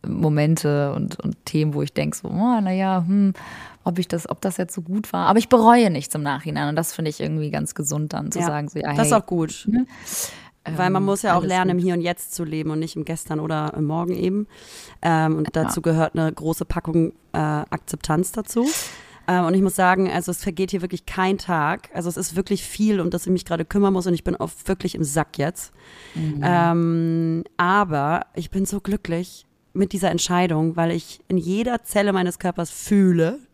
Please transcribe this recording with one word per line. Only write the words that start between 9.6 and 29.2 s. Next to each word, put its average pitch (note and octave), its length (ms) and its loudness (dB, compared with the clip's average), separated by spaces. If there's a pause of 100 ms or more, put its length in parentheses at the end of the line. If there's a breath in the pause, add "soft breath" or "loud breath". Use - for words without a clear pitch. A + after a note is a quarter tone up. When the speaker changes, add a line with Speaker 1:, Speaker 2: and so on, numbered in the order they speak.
Speaker 1:
ne? A#3+ 180 2 (840 loud breath)
Speaker 2:
Weil F3+ 220 0
man F#3+ 120 2
Speaker 1:
Ähm, G3 40 0
Speaker 2:
muss G3 180 0
ja G#3 100 2
auch F3+ 80 4
Speaker 1:
alles F#3 80 -2
Speaker 2:
lernen, F#3 220 2
Speaker 1:
gut. F3+ 80 2
Speaker 2:
im F3 60 0
Hier F#3 100 2
und E3+ 60 0
Jetzt F3 340 -4
zu F3 80 -4
leben D#3 280 -4
und D#3 80 -2
nicht D#3+ 160 -6
im D#3 100 -6
Gestern D#3+ 340 -6
oder D3+ 360 -2
im D#3 100 0
Morgen E3+ 300 -2
eben. F#3+ 320 0 (540 loud breath)
Ähm, D#3+ 360 2
und D3+ 100 0
Speaker 1:
Ja. - 80 -8
Speaker 2:
dazu D#3+ 260 0
gehört D#3+ 360 2
eine D#3+ 140 0
große D#3+ 340 -4
Packung, E3 480 0 (200)
äh, - 40 -4
Akzeptanz D#3 960 -2
dazu. A#3 340 -2 (640 loud breath)
Äh, F3+ 140 4
und E3+ 120 2
ich F#3+ 80 4
muss F#3+ 140 2
sagen, F#3 360 4
also F3 200 -2
es - 120 -6
vergeht F#3 280 -2
hier F#3 100 -2
wirklich F3+ 240 -8
kein F#3+ 320 0
Tag. D#3+ 560 -2
Also F3 160 -4
es E3+ 80 -6
ist F3+ 180 -6
wirklich F#3 280 -2
viel, G#3 360 0
um E3+ 100 0
das F3 160 -4
ich F3+ 60 -2
mich F3+ 140 0
gerade E3 200 -2
kümmern G3 280 2
muss F#3 140 0
und F3 60 2
ich E3 100 -2
bin - 120 -2
oft - 320 -8
wirklich F#3 280 -4
im D#3+ 80 -2
Sack D3 340 -2
jetzt. - 340 -4 (420 loud breath)
Speaker 1:
Mhm. D#3 300 -4
Speaker 2:
Ähm, E3 1000 2 (140)
aber F3 760 2
ich D#3+ 160 -8
bin F#3+ 140 0
so G3+ 140 -4
glücklich F3+ 680 -4 (280)